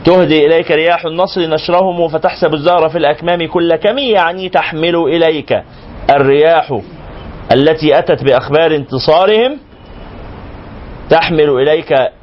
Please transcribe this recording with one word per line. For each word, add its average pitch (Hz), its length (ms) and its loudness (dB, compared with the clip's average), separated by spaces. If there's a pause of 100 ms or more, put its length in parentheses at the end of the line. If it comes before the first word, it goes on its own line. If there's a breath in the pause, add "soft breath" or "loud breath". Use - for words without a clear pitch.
"تهدي 156 420 4
إليك 165 240 2
رياح 165 340 0
النصر 180 360 -4
نشرهم 170 680 0
فتحسب 156 460 -2
الزهر 160 340 2
في 151 100 -4
الأكمام 165 480 0
كل 170 300 0
كمي"، 247 320 -2
يعني 185 400 0
تحمل 170 480 -2
إليك 160 680 0 (480 loud breath)
الرياح 143 720 2 (720)
التي 151 460 2
أتت 170 260 0
بأخبار 143 500 2
انتصارهم، 190 840 0 (1500)
تحمل 160 400 2
إليك 151 440 0 (280)